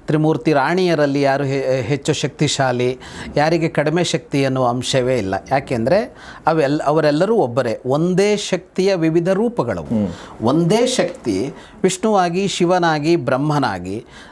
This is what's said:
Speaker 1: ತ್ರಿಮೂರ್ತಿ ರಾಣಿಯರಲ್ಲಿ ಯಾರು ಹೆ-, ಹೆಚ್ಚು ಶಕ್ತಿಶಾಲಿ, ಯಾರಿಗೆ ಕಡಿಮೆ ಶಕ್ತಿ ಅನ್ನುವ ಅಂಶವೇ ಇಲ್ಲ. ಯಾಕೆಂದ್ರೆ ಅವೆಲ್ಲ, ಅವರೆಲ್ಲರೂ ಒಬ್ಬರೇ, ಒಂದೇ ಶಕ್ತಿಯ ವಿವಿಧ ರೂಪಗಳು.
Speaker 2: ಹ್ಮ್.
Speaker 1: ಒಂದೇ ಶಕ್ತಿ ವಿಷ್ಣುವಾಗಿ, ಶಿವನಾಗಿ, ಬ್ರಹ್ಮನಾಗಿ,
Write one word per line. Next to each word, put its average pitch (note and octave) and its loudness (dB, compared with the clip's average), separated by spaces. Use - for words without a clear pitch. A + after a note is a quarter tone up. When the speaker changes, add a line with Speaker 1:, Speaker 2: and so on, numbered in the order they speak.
Speaker 1:
ತ್ರಿಮೂರ್ತಿ D#3 2
ರಾಣಿಯರಲ್ಲಿ D3 2
ಯಾರು C#3 2
ಹೆ-, C3+ -2
ಹೆಚ್ಚು C#3+ -2
ಶಕ್ತಿಶಾಲಿ, B2+ -2
ಯಾರಿಗೆ E3 2
ಕಡಿಮೆ D#3 0
ಶಕ್ತಿ D3 -2
ಅನ್ನುವ C3 0
ಅಂಶವೇ B2 0
ಇಲ್ಲ. F#2+ -2
ಯಾಕೆಂದ್ರೆ C#3 0
ಅವೆಲ್ಲ, D#3 2
ಅವರೆಲ್ಲರೂ D#3 2
ಒಬ್ಬರೇ, A#2+ 0
ಒಂದೇ F3+ 2
ಶಕ್ತಿಯ F#3+ -2
ವಿವಿಧ E3 2
ರೂಪಗಳು. F#3 -2
Speaker 2:
ಹ್ಮ್. G2 0
Speaker 1:
ಒಂದೇ E3+ 2
ಶಕ್ತಿ C3 -4
ವಿಷ್ಣುವಾಗಿ, F#3+ 0
ಶಿವನಾಗಿ, E3+ 2
ಬ್ರಹ್ಮನಾಗಿ, B2+ -2